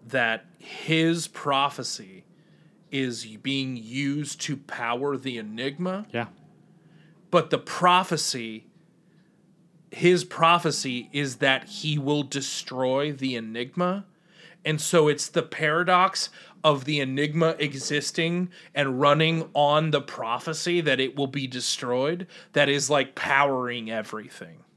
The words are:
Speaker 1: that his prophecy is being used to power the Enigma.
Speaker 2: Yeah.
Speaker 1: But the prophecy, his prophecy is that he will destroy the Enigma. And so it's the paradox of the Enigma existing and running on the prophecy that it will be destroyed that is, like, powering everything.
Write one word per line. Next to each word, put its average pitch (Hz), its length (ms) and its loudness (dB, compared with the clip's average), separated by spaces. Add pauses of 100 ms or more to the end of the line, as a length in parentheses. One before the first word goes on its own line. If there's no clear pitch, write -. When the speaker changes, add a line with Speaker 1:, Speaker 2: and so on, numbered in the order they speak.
Speaker 1:
that 117 400 0 (120)
his 165 680 0
prophecy 135 960 -4 (640)
is 123 360 -4 (160)
being 131 340 -2
used 139 640 -4
to 147 160 -4
power 123 600 -4
the 127 180 -6
Enigma. 143 760 -6
Speaker 2:
Yeah. 117 180 -4 (1000)
Speaker 1:
But 165 200 2
the 143 80 0
prophecy, 156 1080 0 (1200)
his 180 340 4
prophecy 156 880 2
is 139 240 -4
that 135 280 2
he 151 340 -4
will 143 240 0
destroy 135 920 -2
the 127 240 -4
Enigma. 131 680 -4 (580)
And 151 160 0
so 156 280 6
it's 143 200 0
the 170 140 0
paradox 175 880 2 (340)
of 139 220 4
the 147 140 0
Enigma 151 580 0
existing 147 880 -2 (260)
and 135 260 0
running 156 520 4
on 151 380 4
the 147 100 2
prophecy 151 800 -4
that 139 180 2
it 135 180 -2
will 139 100 0
be 135 200 -6
destroyed 131 800 -4 (280)
that 143 160 4
is, 139 180 0
like, 139 260 0
powering 127 760 0
everything. 107 720 -10 (120)